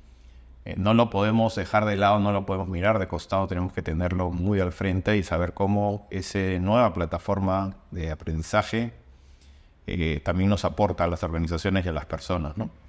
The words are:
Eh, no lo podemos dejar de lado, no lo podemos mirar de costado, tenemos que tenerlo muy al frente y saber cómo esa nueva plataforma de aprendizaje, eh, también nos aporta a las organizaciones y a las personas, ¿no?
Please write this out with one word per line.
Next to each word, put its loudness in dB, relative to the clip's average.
Eh, -10
no 4
lo 6
podemos 2
dejar 2
de 0
lado, 4
no 2
lo 0
podemos -2
mirar 0
de -2
costado, -2
tenemos -2
que -6
tenerlo 0
muy 0
al 0
frente 0
y 0
saber 0
cómo 0
esa -6
nueva 4
plataforma -2
de -6
aprendizaje, -2
eh, -2
también 2
nos 2
aporta 0
a 2
las -2
organizaciones 0
y -2
a -2
las -6
personas, -4
¿no? -6